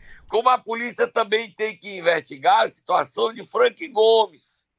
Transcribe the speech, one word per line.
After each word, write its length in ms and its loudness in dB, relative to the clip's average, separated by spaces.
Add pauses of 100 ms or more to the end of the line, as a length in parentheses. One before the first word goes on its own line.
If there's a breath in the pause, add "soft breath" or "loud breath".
(260 soft breath)
Como 220 0
a 100 2
polícia 480 -4
também 460 -2
tem 240 -6
que 220 -16
investigar 640 0
a 60 0
situação 680 -4
de 120 -16
Frank 420 0
Gomes, 760 0 (140)